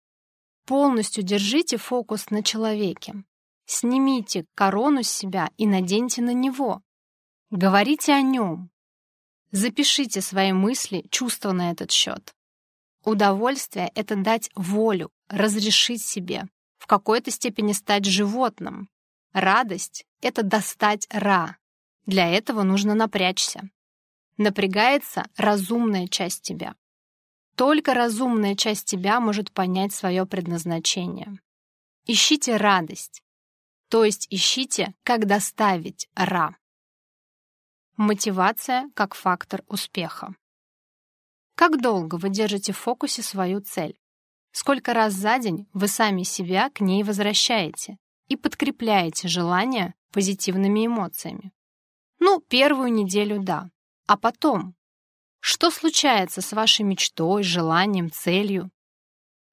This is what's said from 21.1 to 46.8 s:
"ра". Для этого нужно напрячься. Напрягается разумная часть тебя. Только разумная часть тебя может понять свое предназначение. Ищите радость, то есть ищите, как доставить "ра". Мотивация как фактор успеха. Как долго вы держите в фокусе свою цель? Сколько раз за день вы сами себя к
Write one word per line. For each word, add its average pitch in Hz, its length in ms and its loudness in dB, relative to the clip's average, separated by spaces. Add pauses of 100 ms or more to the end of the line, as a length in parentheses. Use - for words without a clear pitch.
"ра". 190 460 0 (480)
Для 190 240 2
этого 214 340 0
нужно 202 320 4
напрячься. 196 720 0 (680)
Напрягается 208 880 2 (120)
разумная 208 680 0
часть - 340 -4
тебя. - 340 -10 (800)
Только 294 380 4
разумная 233 640 0
часть 208 300 -2
тебя 202 360 0
может 208 320 -2
понять 190 400 0
свое 185 320 -2
предназначение. 175 1160 -6 (640)
Ищите 240 520 2
радость, 190 680 0 (640)
то 226 160 4
есть 208 260 0
ищите, 202 640 -2 (100)
как 233 220 0
доставить 196 920 0
"ра". 180 420 -2 (1400)
Мотивация 214 960 0
как 202 220 -2
фактор 190 520 -4
успеха. - 680 -8 (1200)
Как 311 260 4
долго 185 340 0
вы 180 140 -4
держите 202 440 -2
в - 40 -12
фокусе 240 440 -4
свою 196 400 -2
цель? - 360 -8 (540)
Сколько 254 420 -2
раз 220 200 2
за 214 260 0
день 202 320 -4
вы 196 160 -2
сами 202 360 0
себя 185 460 -2
к - 120 -8